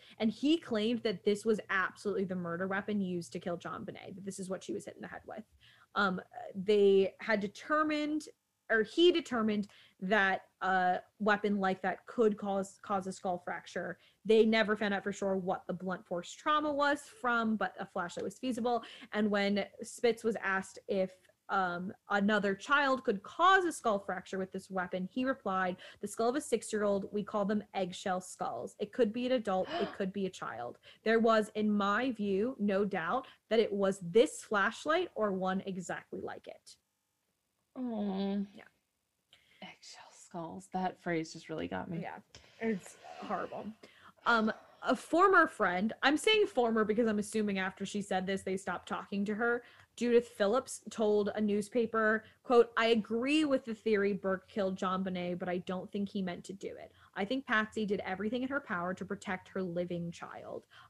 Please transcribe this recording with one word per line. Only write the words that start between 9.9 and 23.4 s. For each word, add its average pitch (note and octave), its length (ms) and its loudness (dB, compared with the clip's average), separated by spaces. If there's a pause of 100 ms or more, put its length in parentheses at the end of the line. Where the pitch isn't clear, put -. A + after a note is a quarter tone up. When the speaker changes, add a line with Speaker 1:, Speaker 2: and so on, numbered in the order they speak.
Speaker 1:
that F#3+ 440 2 (180)
a F#3 380 2 (180)
weapon G#3 420 2
like F#3+ 220 0
that F3+ 240 -4
could G#3+ 320 2
cause, G3 460 -4
cause F#3+ 240 -2
a F#3+ 40 -4
skull F3+ 280 -4
fracture. F3+ 580 -8 (280)
They A3 200 8
never A3 300 4
found G#3 180 0
out F#3+ 100 -4
for G3+ 80 -2
sure G3 240 -2
what F#3 300 -4
the F3+ 80 -4
blunt F3+ 320 -6
force F3 260 -6
trauma D4+ 400 0
was C#4+ 300 2
from, A3+ 540 0
but G3+ 240 -2
a F#3+ 80 -8
flashlight - 360 -6
was - 140 -8
feasible. A#3+ 460 -2 (300)
And G#3+ 180 2
when G3+ 340 2 (160)
Spitz A3+ 420 -2
was A3 120 0
asked F#3+ 420 -4 (100)
if, F#3+ 240 0 (380)
um, F#3 440 -2 (160)
another G3+ 440 2
child C4+ 520 2
could G#3 180 -2
cause F#4 420 4